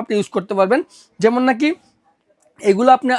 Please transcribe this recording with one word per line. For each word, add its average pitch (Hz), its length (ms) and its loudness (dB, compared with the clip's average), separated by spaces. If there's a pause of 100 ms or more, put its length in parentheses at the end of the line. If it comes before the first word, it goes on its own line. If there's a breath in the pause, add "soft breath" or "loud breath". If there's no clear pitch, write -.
আপনি 220 140 -8
ইউজ 202 200 -4
করতে 202 240 -6
পারবেন। 196 200 2 (440 soft breath)
যেমন 240 260 0
নাকি 254 180 -2 (1040)
এগুলো 214 280 2
আপনি 254 220 -4